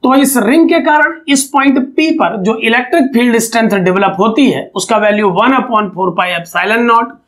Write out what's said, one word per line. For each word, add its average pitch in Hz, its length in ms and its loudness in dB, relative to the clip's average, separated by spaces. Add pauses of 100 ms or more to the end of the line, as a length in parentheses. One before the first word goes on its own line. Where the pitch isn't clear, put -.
तो 254 120 2
इस 277 220 2
ring 262 320 2
के 330 120 2
कारण 311 480 0
इस 277 160 2
point 269 520 0
P 320 140 0
पर 208 320 -2
जो 214 140 0
electric 247 480 0
field 233 340 2
strength 226 320 0
develop 185 480 0
होती 220 320 2
है, 143 240 -6
उसका 214 220 -2
value 208 320 0
one 214 260 0
upon 233 280 0
four 180 380 -4
pi 180 80 -2 (120)
epsilon 196 460 -2
naught 240 220 2 (200)